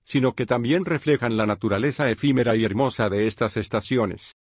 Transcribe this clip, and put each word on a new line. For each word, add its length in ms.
sino 300
que 140
también 380
reflejan 520
la 80
naturaleza 640
efímera 460
y 80
hermosa 460
de 180
estas 280
estaciones. 760